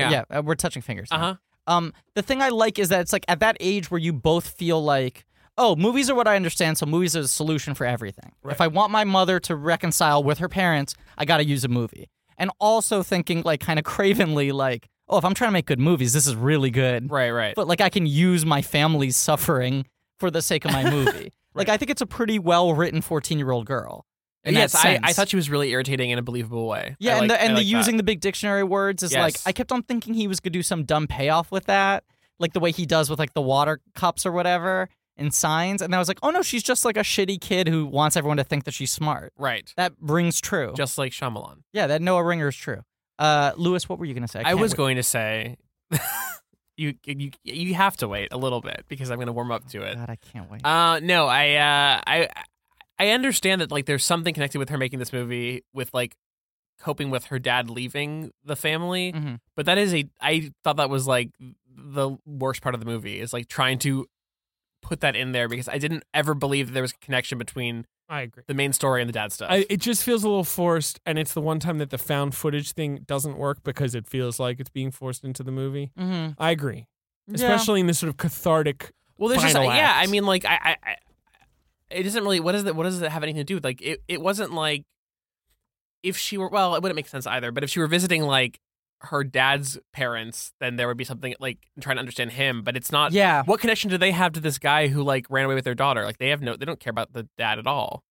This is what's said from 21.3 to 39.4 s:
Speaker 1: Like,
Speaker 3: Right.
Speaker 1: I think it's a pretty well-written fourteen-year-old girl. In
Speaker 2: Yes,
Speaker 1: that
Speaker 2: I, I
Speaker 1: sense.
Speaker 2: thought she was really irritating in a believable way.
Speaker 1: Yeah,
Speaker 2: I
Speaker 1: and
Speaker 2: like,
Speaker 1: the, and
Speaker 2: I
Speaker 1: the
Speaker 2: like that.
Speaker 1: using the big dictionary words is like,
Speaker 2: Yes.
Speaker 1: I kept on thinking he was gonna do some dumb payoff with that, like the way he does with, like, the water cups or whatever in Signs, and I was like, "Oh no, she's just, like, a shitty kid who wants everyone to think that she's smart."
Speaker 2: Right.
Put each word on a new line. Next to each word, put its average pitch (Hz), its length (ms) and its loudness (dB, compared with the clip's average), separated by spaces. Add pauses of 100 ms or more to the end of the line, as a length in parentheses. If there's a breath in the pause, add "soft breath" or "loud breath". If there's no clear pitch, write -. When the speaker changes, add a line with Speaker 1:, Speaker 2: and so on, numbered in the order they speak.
Speaker 1:
Like, 196 140 0
Speaker 3:
Right. - 20 2
Speaker 1:
I 214 80 4
think 285 120 -2
it's 269 120 -2
a 220 40 -2
pretty 220 320 -2
well-written 170 600 2
fourteen-year-old 135 680 -2
girl. 123 380 -6 (400)
In 151 100 2
Speaker 2:
Yes, 214 200 6
Speaker 1:
that 160 100 6
Speaker 2:
I, 175 60 8
I 190 40 6 (120)
Speaker 1:
sense. 170 100 4
Speaker 2:
thought 196 140 2
she - 60 0
was 156 140 0
really 143 220 0
irritating 131 380 0
in 120 100 0
a - 20 -4
believable 117 460 -4
way. 110 320 -4
Speaker 1:
Yeah, 233 140 2
Speaker 2:
I - 40 4
Speaker 1:
and 214 100 4
Speaker 2:
like, 226 80 4
Speaker 1:
the, - 60 2
and 226 80 4
Speaker 2:
I 220 40 4
Speaker 1:
the 220 80 4
Speaker 2:
like - 20 2
that. 214 140 4
Speaker 1:
using 226 180 4
the 220 80 2
big 185 160 2
dictionary 202 420 0
words 196 400 0
is 170 100 -2
like, 151 220 4
Speaker 2:
Yes. - 100 -8
Speaker 1:
I 190 60 2
kept 220 220 -2
on 247 100 0
thinking 226 320 -2
he 214 140 0
was 190 100 -2
gonna 185 140 -4
do 175 100 0
some 160 220 -2
dumb 151 240 2
payoff 156 420 0
with 190 140 -4
that, 196 400 2 (340)
like 170 140 0
the 180 80 0
way 170 100 4
he 165 160 -2
does 156 240 2
with, 151 80 -2
like, 151 160 -2
the 151 80 0
water 143 380 2 (160)
cups - 280 0
or 190 60 0
whatever 180 580 0 (280)
in 143 160 -2
Signs, 175 500 0
and 175 100 -2
I 185 60 4
was 175 80 2
like, 185 160 -4
"Oh 285 80 2
no, 359 120 2
she's 240 200 -2
just, 247 220 0
like, 214 120 2
a 214 40 2
shitty 196 400 0
kid 180 260 0
who 160 200 2
wants 147 300 2
everyone 151 200 0
to 139 80 0
think 143 200 -2
that 143 100 -8
she's - 180 -4
smart." - 440 -4
Speaker 2:
Right. 123 400 -4